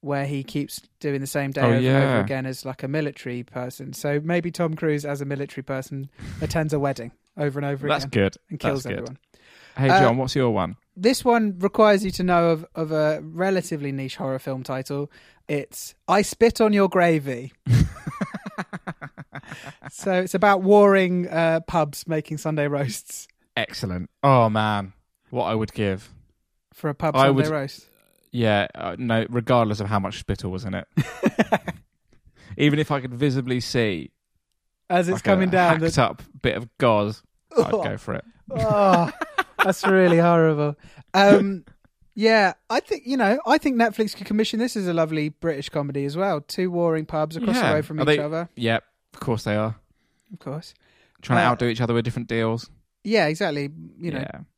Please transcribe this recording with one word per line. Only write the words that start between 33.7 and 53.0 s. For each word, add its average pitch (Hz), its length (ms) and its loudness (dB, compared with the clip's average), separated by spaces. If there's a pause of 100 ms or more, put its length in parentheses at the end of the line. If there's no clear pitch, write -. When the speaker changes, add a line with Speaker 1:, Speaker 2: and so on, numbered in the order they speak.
Speaker 1:
As 175 180 2
it's 185 100 0
Speaker 2:
like, 208 60 -10
Speaker 1:
coming 190 260 2
Speaker 2:
a - 20 -2
Speaker 1:
down, 175 300 4
Speaker 2:
hacked 165 140 0
Speaker 1:
the 143 80 4
Speaker 2:
up - 180 -2 (200)
bit - 160 0
of 120 100 -8 (100)
gauze, 107 440 2 (360)
I'd - 160 2
Speaker 1:
Oh. 202 100 -2
Speaker 2:
go 101 140 -6
for - 180 -8
it. - 100 -10 (260)
Speaker 1:
Oh, 202 580 4 (540)
that's 190 220 0
really 185 320 6
horrible. 160 580 4 (380)
Um, 196 500 6 (260)
Speaker 2:
<laughs> - 260 -20
Speaker 1:
yeah, 214 380 4 (160)
I 240 120 0
think, 311 240 -6
you 254 120 -2
know, 233 280 2
I 320 120 4
think 277 200 0
Netflix 226 380 0
could 190 120 -16
commission 214 320 0
this 240 160 -2
as 196 120 -2
a 170 60 -2
lovely 156 360 0
British 151 400 -6
comedy 143 360 -4
as 143 120 -6
well. 180 240 -2
Two 185 300 -4
warring 165 340 0
pubs 156 320 -4
across 226 180 0
Speaker 2:
Yeah. 226 140 2
Speaker 1:
the 151 60 0
road 151 100 -2
from 156 140 -8
Speaker 2:
Are 135 40 0
Speaker 1:
each 151 140 4
Speaker 2:
they - 20 0
Speaker 1:
other. 160 380 -6
Speaker 2:
Yep, 113 260 0 (300)
of - 80 -20
course 117 240 -4
they 104 100 -2
are. 110 200 -2 (580)
Speaker 1:
Of 175 60 -20
course. 147 340 -14 (480)
Speaker 2:
Trying 123 180 0
to 98 80 4
Speaker 1:
Uh, 123 40 2
Speaker 2:
outdo 120 160 0
each 113 140 -2
other 120 120 0
with 117 100 2
different 120 240 -6
deals. 113 420 -2 (360)